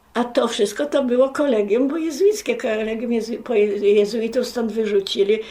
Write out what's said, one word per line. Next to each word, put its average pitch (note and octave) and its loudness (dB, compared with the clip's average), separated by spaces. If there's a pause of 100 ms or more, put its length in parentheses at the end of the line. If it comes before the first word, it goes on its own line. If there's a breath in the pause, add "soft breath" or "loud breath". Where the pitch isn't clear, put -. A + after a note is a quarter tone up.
(140)
A A#3+ 0
to A#3+ 0
wszystko A3+ -2
to D4 0
było B3+ 4
kolegium B3+ 2
pojezuickie. D#4+ 0
Kolegium A3+ -4
jezu-, A3+ -4
po-, A#3+ -2 (280)
jezuitów A3 2
stąd A3+ -4
wyrzucili G#3 0 (120)